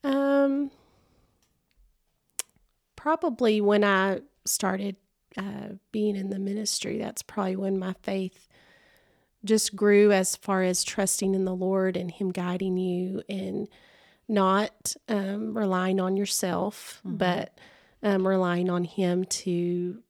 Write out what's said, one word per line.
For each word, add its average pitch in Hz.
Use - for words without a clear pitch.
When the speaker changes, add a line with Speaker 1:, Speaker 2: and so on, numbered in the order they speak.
Speaker 1:
Um, 277
probably 247
when 208
I 196
started, 190
uh, 202
being 208
in 196
the 196
ministry, 208
that's -
probably 190
when 190
my 185
faith 190
just 214
grew 208
as 190
far 190
as 180
trusting 196
in 190
the 185
Lord 190
and 180
him 190
guiding 180
you 185
and 196
not, 202
um, 208
relying 190
on 185
yourself, 196
Speaker 2:
Mm-hmm. 180
Speaker 1:
but, 180
um, 190
relying 180
on 175
him 180
to 175